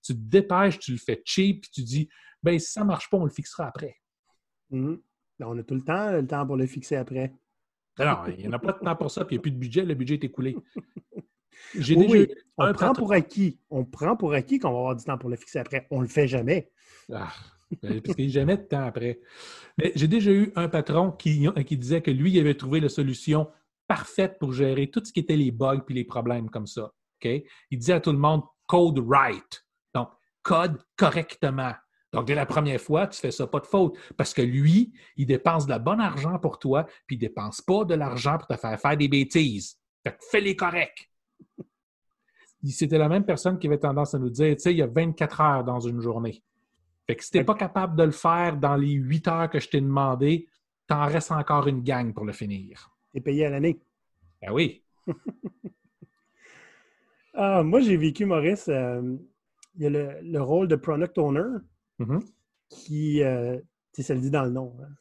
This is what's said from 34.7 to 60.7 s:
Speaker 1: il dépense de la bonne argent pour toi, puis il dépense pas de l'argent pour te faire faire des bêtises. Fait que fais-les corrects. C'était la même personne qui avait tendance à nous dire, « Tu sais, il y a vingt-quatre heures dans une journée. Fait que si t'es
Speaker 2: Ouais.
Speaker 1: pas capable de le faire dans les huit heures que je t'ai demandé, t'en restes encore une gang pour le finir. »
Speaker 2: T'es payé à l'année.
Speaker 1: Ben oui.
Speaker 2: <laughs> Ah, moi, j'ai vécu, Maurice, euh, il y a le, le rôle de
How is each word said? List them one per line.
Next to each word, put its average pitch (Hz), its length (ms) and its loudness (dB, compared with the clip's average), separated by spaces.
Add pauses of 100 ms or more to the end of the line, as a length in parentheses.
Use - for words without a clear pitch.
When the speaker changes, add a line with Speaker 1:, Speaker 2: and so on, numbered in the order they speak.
Speaker 1:
il 135 100 0
dépense 143 400 2
de 139 40 -4
la 113 80 0
bonne 175 220 0
argent 170 380 -2
pour - 200 -4
toi, 139 260 0 (220)
puis 127 100 -6
il - 20 -10
dépense 107 440 -6
pas 202 220 0
de 170 100 0
l'argent 143 440 -2
pour - 80 -10
te 123 100 -4
faire 113 220 -6
faire 147 180 2
des 147 120 2
bêtises. 135 680 0 (280)
Fait - 60 -6
que - 60 -20 (120)
fais-les 202 260 0
corrects. - 540 -4 (1500)
C'était 147 340 0
la 151 100 4
même 196 160 2
personne 185 340 0
qui 170 100 -2
avait 147 100 2
tendance 143 360 -2
à 139 40 -2
nous 127 120 -2
dire, « 147 260 2
Tu - 80 -14
sais, 175 80 4
il 170 60 2
y 151 40 4
a 131 40 2
vingt-quatre 156 540 -2
heures 139 240 4
dans 123 160 -2
une 120 200 -4
journée. 113 420 -4 (640)
Fait 117 100 -2
que - 80 -16
si - 60 -14
t'es 180 80 4
Speaker 2:
Ouais. 131 60 4
Speaker 1:
pas 214 100 2
capable 185 420 -2
de 165 60 6
le 156 80 6
faire 170 460 0
dans 143 200 2
les 143 160 2
huit 143 360 0
heures 165 200 0
que 143 120 -2
je - 80 -12
t'ai 143 120 0
demandé, 139 680 0 (380)
t'en 147 200 0
restes 151 260 -2
encore 147 360 2
une 131 140 -2
gang 123 300 -2
pour 107 140 -8
le 104 60 -6
finir. » 101 580 -10 (220)
Speaker 2:
T'es 135 80 -8
payé 143 260 0
à 147 40 -2
l'année. 156 300 0 (600)
Speaker 1:
Ben 98 100 -8
oui. 151 300 0 (240)
Speaker 2:
<laughs> - 680 -12 (1600)
Ah, 196 280 4
moi, 175 180 6
j'ai 214 160 6
vécu, 156 280 0
Maurice, 180 440 0
euh, 123 320 -2 (760)
il 160 60 -6
y 147 40 0
a 143 40 2
le, 143 200 -2 (120)
le 165 200 -4
rôle 160 260 2
de 156 80 4